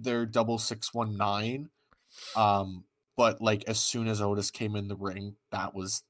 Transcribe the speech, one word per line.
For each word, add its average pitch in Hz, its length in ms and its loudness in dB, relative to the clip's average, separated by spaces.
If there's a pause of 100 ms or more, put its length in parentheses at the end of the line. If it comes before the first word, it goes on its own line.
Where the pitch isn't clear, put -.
their 120 240 0
double 113 320 2
six - 360 -4
one 113 220 -2
nine, 107 540 -2 (640)
um, 98 500 4 (300)
but, 117 260 4
like, 107 260 2
as 110 120 -2
soon 117 280 0
as 110 140 0
Otis 101 300 0
came 107 240 -4
in 101 120 -4
the 101 80 -6
ring, 98 400 -8 (160)
that 95 240 -6
was, 92 340 -4